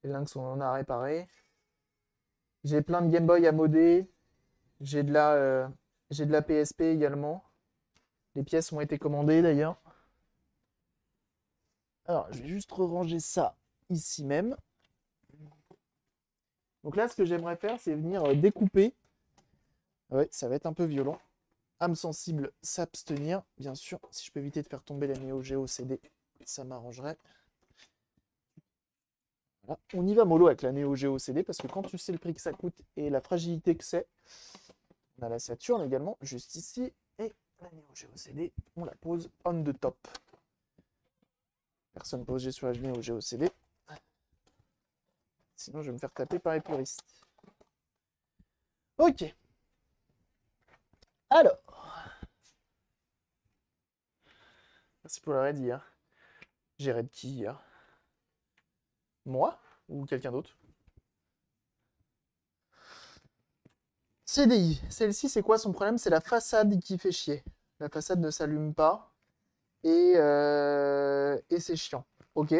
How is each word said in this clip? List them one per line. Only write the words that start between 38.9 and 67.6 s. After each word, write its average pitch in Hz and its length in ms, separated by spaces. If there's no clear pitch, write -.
pose 170 340
on 170 200
the 143 160
top. 127 160
Personne 123 300
peut 127 100
oser 131 180
sur 131 160
la 123 60
Neo 123 280
Geo 117 180
C 117 180
D. 165 120
Sinon, - 260
je 147 40
vais 123 80
me 120 40
faire 135 140
taper 143 260
par 165 140
les 160 80
puristes. 135 420
Ok. 277 360
Alors. 294 260
Merci - 200
pour 156 100
la 135 100
raid 143 160
hier. 127 320
J'ai 139 140
raid 117 180
qui - 200
hier ? 127 280
Moi 135 340
ou 143 160
quelqu'un 131 260
d'autre ? - 260
C 285 200
D 240 100
I. 165 340
Celle-ci, 220 400
c'est 208 120
quoi 220 140
son 220 160
problème ? 214 240
C'est 185 140
la 165 100
façade 214 600
qui 185 180
fait 185 140
chier. 147 300